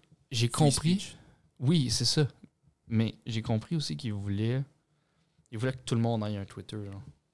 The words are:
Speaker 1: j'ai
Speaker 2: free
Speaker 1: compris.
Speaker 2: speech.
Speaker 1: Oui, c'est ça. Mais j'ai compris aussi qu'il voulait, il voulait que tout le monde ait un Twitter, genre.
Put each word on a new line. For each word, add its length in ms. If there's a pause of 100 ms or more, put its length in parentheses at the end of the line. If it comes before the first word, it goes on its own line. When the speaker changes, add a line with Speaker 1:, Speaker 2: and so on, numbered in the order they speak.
(300)
Speaker 1:
j'ai 180
Speaker 2:
free 40
Speaker 1:
compris. 480
Speaker 2:
speech. 160 (440)
Speaker 1:
Oui, 300
c'est 160
ça. 220 (600)
Mais 280 (100)
j'ai 160
compris 340
aussi 220
qu'il 160
voulait, 480 (880)
il 60
voulait 160
que 120
tout 100
le 60
monde 220
ait 140
un 80
Twitter, 400
genre. 160 (320)